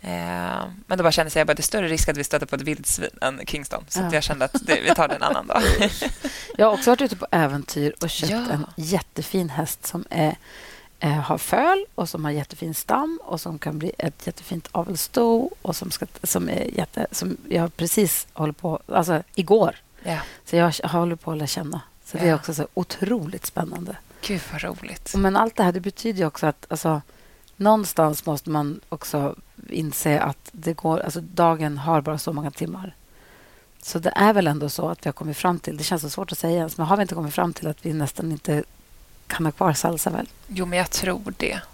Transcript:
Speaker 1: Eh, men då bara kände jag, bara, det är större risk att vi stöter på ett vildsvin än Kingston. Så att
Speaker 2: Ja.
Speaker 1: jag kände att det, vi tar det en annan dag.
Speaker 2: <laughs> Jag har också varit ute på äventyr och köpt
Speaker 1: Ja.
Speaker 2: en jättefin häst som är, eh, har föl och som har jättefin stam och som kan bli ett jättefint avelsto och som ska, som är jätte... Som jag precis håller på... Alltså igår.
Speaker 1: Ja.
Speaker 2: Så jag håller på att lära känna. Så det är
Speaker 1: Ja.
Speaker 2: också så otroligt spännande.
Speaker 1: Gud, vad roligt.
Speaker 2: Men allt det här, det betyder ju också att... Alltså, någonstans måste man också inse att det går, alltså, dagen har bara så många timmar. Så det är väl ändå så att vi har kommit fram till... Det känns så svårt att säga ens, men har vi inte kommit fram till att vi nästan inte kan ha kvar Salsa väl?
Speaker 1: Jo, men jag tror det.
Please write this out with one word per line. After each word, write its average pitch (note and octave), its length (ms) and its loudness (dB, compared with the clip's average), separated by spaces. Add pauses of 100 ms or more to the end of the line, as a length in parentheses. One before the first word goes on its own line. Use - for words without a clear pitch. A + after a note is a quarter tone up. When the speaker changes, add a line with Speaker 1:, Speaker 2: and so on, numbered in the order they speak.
Speaker 1:
Eh, F#2 80 -10 (760)
men F#3 100 -2
då F3+ 60 2
bara E3 80 8
kände D#3 280 2
jag, D#3 80 4
bara, D3+ 60 4
det D3 60 -2
är D#3 40 -4
större G3 240 0
risk D#3+ 220 2
att D3 80 0
vi C#3+ 60 -4
stöter D3 220 0
på - 100 -6
ett C3+ 60 -4
vildsvin - 480 -2 (120)
än C3+ 260 -2
Kingston. - 420 -6
Så - 100 -4
att F#3+ 60 0
Speaker 2:
Ja. E3+ 80 -2
Speaker 1:
jag D3+ 100 2
kände C#3 220 0
att - 100 -4 (100)
det, D#3 160 2
vi - 140 4
tar D#3+ 120 4
det C#3 80 0
en - 80 -2
annan - 240 0
dag. - 140 2 (460)
Speaker 2:
<laughs> - 500 -8
Jag G#3 100 8
har G#3+ 60 6
också C4 180 4
varit B3+ 100 6
ute A#3 140 0
på - 160 -8
äventyr D3 720 0
och E3+ 80 -2
köpt D#3+ 220 -2
Speaker 1:
Ja. G#3+ 60 0 (140)
Speaker 2:
en D3 140 -2 (100)
jättefin E3+ 760 -2
häst D3 380 -4
som - 220 -6
är, D#3 260 2 (640)
eh, D#3 120 2
har D3+ 260 0
föl F4+ 480 4 (100)
och F3+ 140 -2
som D#3 160 -6
har D3 60 -2
jättefin D3+ 420 -6
stam D#4 500 0
och E3 180 -6
som D#3 180 -8
kan D#3 200 -6
bli - 180 -4
ett - 300 -4
jättefint - 440 -8
avelsto A3+ 800 2 (100)
och - 140 -2
som - 160 -6
ska, - 140 -6 (180)
som F3 260 0
är - 280 -2
jätte... - 340 -2
Som F3+ 260 -4 (120)
jag E3+ 280 0
precis - 560 2
håller D3+ 200 -2
på... D#3+ 260 -4 (140)
Alltså E3 300 4 (120)
igår. G3 400 6 (280)
Speaker 1:
Ja. E3+ 140 -4 (280)
Speaker 2:
Så - 100 -2
jag E3+ 160 6 (120)
håller E3+ 320 0
på E3 160 -8
att D#3 60 -4
lära D3+ 100 -2
känna. C#3+ 340 -4 (240)
Så - 120 -10
det E3 60 0
är F3 60 6
Speaker 1:
Ja. D#3+ 60 6
Speaker 2:
också - 180 -4
så C#3+ 200 -2
otroligt F#3+ 720 -2
spännande. - 520 -6 (240)
Speaker 1:
Gud, F#3+ 200 -2 (100)
vad D#3 120 -8
roligt. - 520 -10
Speaker 2:
Men G3 200 4
allt A3+ 200 4
det G#3+ 80 4
här, F3+ 80 6
det F3+ 80 0
betyder G3 400 -4
ju F#3 60 4
också D#3 220 0
att... - 220 -2
Alltså, D#3 320 0 (540)
någonstans F#3+ 680 4
måste D3+ 240 -2
man D3+ 300 -2 (100)
också C#3+ 460 -4 (340)
inse D3+ 500 0
att - 320 -4
det E3 220 -4
går, D#3+ 260 0
alltså, E3 220 -4
dagen D#3+ 560 2
har D3+ 240 2
bara C#3 160 -2
så E3 160 -6
många D3 180 -4
timmar. F3+ 440 -8 (840)
Så - 180 -4
det E3 160 0
är G#3+ 180 6
väl F#3+ 140 4
ändå D3 220 0
så D#3 200 -2
att - 160 -6
vi - 20 0
har C#3+ 60 -2
kommit D3+ 240 -6
fram F3 220 2
till... D#3 180 -8
Det D3+ 60 -6
känns D#3+ 180 0
så D3+ 80 -6
svårt F#3+ 220 -6
att D#3+ 60 -6
säga E3 200 0
ens, D#3+ 200 -2
men D#3+ 100 0
har G3 100 6
vi G#3 40 2
inte F#3 140 -2
kommit D#3 180 -4
fram F3 200 0
till - 140 -6
att - 180 -6
vi E3 80 -2
nästan D#3 380 -2
inte D3+ 320 -2 (640)
kan - 180 -2
ha D3+ 60 2
kvar F3+ 220 2
Salsa E3 360 0
väl? - 200 -4 (180)
Speaker 1:
Jo, F#3 180 -4
men F3 140 -2
jag F3 100 0
tror G3 480 -4
det. - 220 -2 (140)